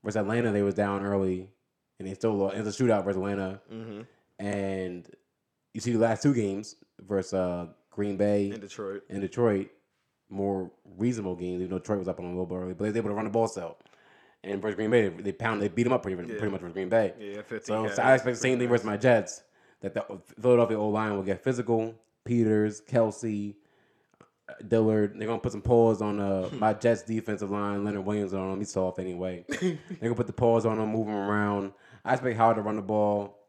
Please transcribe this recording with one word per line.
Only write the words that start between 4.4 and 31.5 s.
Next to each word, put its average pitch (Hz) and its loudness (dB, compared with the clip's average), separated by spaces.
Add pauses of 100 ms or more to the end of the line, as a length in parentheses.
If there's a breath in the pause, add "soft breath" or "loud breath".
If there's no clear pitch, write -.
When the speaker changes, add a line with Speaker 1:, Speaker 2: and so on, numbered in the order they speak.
Speaker 1:
And 95 -6 (640)
you 113 -8
see 120 -2
the 113 2
last 113 2
two 143 4
games 104 -2 (260)
versus, 98 -2
uh, 87 -2 (240)
Green 101 -4
Bay 101 2
Speaker 2:
In 110 -8
Detroit. 98 -10
Speaker 1:
and 98 -8
Detroit, 101 2 (580)
more 98 -2 (280)
reasonable 107 -2
games, 90 -6
even 90 -4
though 92 -2
Detroit 101 -2
was 90 -4
up 87 -4
on 87 -10
a - -8
little 90 -4
bit 90 -6
early, 92 -6
but 90 -6
they 113 0
were 104 -4
able 104 -2
to 101 -4
run 107 -4
the 104 -4
ball 113 4
still. 85 -8 (680 soft breath)
And 101 -4
versus 107 -4
Green 110 0
Bay, 113 6
they 90 -6
pound, 110 -2
they 104 0
beat 120 2
'em 123 4
up 117 0
pretty, 92 -4
Speaker 2:
Yeah. 107 -8
Speaker 1:
pretty 104 -2
much 92 -6
versus 85 -12
Green 92 -4
Bay. 110 4
Speaker 2:
Yeah, 101 -10
fifteen 107 -10
Speaker 1:
So, 110 -2
Speaker 2:
catches, 101 -2
Speaker 1:
so 117 0
I 131 8
expect 123 0
the - -12
same 127 2
thing 123 0
Speaker 2:
pretty - 0 (120)
Speaker 1:
versus - -12
my 104 -2
Jets, 117 2 (380 soft breath)
that 98 -8
the 104 -4 (360)
Philadelphia 117 6
O-line 107 0
will 98 -2
get 92 -2
physical. 113 0 (300)
Peters, 110 2
Kelsey, 107 -2 (1080 soft breath)
Dillard. 110 4
They're 107 -6
gonna 113 -2
put 120 -4
some 104 -8
paws 117 6
on, 104 -2
uh, 95 0
Speaker 2:
<laughs> 120 -10
Speaker 1:
my 107 4
Jets 113 2
defensive 107 -4
line. 101 -2
Leonard 101 -4
Williams 104 -2
on 95 -4
him. 95 -4
He's 101 -6
soft 92 -2
anyway. 90 -6
Speaker 2:
<laughs> - -8
Speaker 1:
They're 180 -2 (240)
gonna 117 0
put 117 -2
the - -12
paws 117 4
on 110 0
him, 110 0
move 110 -2
him 107 -4
around. 101 0 (320 loud breath)